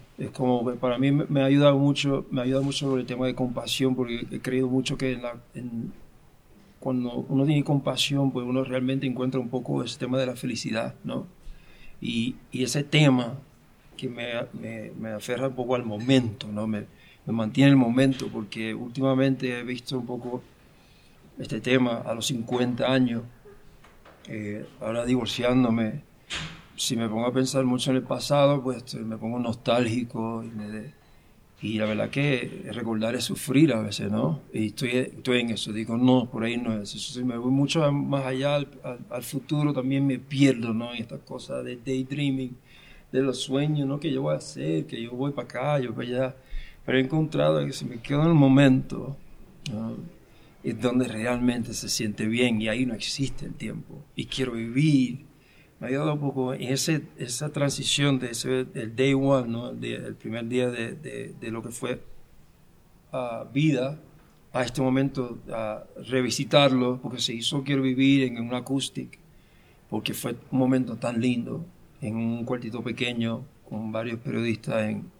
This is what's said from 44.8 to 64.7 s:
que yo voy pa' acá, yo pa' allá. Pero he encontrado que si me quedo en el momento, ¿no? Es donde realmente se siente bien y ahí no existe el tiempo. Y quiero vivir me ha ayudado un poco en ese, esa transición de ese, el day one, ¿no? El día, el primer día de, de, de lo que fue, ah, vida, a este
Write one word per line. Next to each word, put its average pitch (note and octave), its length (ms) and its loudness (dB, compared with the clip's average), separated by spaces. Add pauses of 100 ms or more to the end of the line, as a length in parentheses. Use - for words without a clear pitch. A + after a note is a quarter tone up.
que A#2 160 -10
yo A#2 100 -8
voy C#3 200 -2
pa' C#3+ 100 -6
acá, C#3 380 -2
yo A#2 140 -4
pa' A#2+ 80 -6
allá. B2+ 340 -2 (480)
Pero B2+ 140 4
he - 20 8
encontrado D3+ 640 2
que C#3 80 -4
si - 140 -8
me A#2+ 140 -8
quedo C#3+ 220 0
en D#3+ 60 6
el E3+ 60 8
momento, C3+ 800 6 (560)
¿no? A2+ 220 -6 (680)
Es A#2+ 160 -4
donde B2 300 2
realmente A#2+ 640 0
se G#2 160 -8
siente A2 380 -2
bien A#2 340 2
y A2 80 0
ahí A#2 160 0
no B2+ 80 -2
existe - 540 -4
el A2+ 80 -10
tiempo. - 500 -10 (100)
Y B2 120 -8
quiero B2 260 -4
vivir B2 720 2 (540)
me A2+ 80 -8
ha B2 40 -6
ayudado D3 240 0
un D3 60 -4
poco C3 340 -2
en - 80 -8
ese, C3+ 400 0 (160)
esa D3 340 -6
transición C#3 680 2
de B2 120 -4
ese, B2+ 440 -2
el A2+ 220 -8
day C3+ 160 4
one, C3+ 360 4
¿no? A#2 220 -6
El A#2 100 -10
día, A#2 180 -6
el A#2+ 160 -10
primer A2+ 340 -8
día B2+ 220 0
de, A#2 240 -6
de, A#2 440 -12
de A#2 120 -10
lo A2+ 120 -6
que A#2 60 -12
fue, B2 320 -6 (1120)
ah, A#2+ 400 -6
vida, C#3 460 2 (540)
a B2+ 100 0
este B2 180 -4